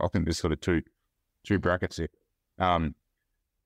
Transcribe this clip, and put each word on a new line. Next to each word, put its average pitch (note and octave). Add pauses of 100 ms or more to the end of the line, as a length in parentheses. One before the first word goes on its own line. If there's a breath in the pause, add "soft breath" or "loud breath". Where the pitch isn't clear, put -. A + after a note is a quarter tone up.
I F2
think -
there's E2+
sort E2+
of D2+
two, E2 (640)
two G2+
brackets F2+
here. E2 (480)
Um, E2 (720)